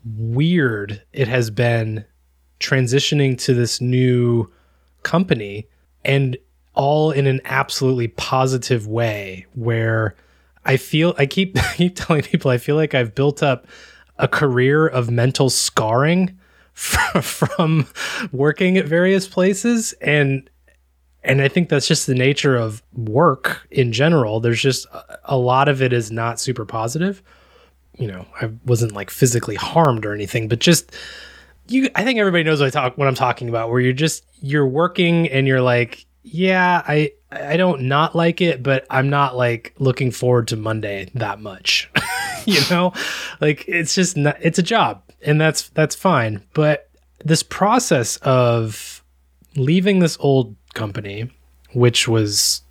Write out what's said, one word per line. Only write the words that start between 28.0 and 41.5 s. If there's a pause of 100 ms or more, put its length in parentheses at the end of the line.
know, (160)
I (160)
wasn't,
like,
physically
harmed
or
anything,
but
just, (760)
you,
I
think
everybody
knows
what
I
talk,
what
I'm
talking
about,
where
you're
just, (180)
you're
working
and
you're
like, (180)
"Yeah,
I, (200)
I
don't
not
like
it,
but
I'm
not,
like,
looking
forward
to
Monday
that
much."